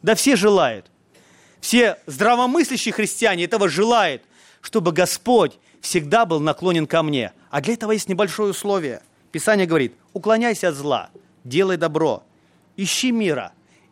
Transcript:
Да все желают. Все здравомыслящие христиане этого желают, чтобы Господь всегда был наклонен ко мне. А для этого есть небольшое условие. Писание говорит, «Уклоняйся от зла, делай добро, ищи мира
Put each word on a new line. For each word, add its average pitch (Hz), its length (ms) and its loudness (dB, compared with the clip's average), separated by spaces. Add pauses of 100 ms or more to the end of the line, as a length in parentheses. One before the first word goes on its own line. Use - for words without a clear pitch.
Да 214 140 2
все 277 200 4
желают. 170 540 2 (680)
Все 233 460 2
здравомыслящие 240 880 0
христиане 196 500 -2
этого 202 240 0
желают, 190 560 0 (380)
чтобы 175 300 -2
Господь 180 680 2 (240)
всегда 175 420 0
был 165 140 -2
наклонен 156 480 0
ко 165 160 0
мне. 131 300 -4 (180)
А 147 100 -2
для 226 140 -2
этого 220 160 -4
есть 214 180 -2
небольшое 196 420 -2
условие. 175 520 -4 (280)
Писание 190 360 0
говорит, 151 260 0 (200)
«Уклоняйся 214 560 0
от 147 60 -4
зла, 135 340 -4 (340)
делай 180 340 0
добро, 156 460 -2 (540)
ищи 240 340 -2
мира 156 400 -2 (400)